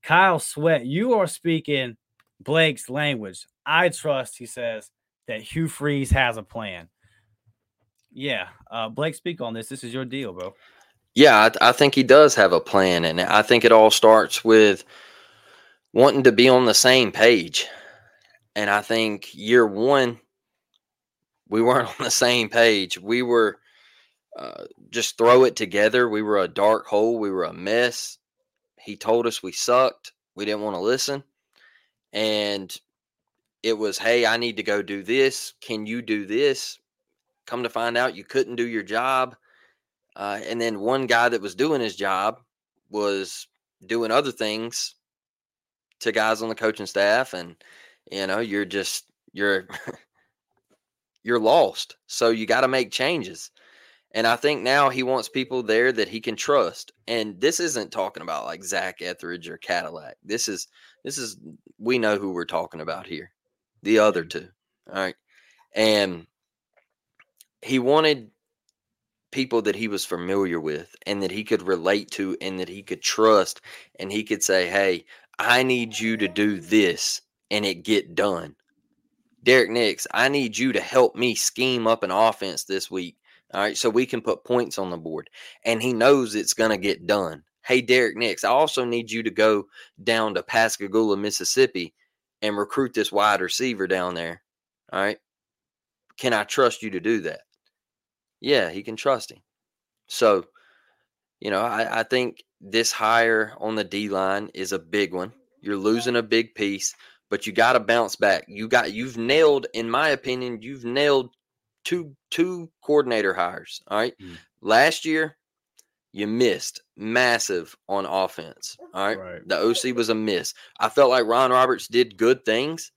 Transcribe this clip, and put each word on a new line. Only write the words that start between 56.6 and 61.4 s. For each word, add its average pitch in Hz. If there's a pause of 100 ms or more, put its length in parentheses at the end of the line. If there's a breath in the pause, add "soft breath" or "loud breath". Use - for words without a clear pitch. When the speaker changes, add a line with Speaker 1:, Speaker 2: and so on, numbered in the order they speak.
Speaker 2:
And 107
this 139
isn't 131
talking 95
about, 80
like, 82
Zach 92
Etheridge 87
or 82
Cadillac. 80
This 110
is, 98 (360 soft breath)
this 139
is, 110 (400)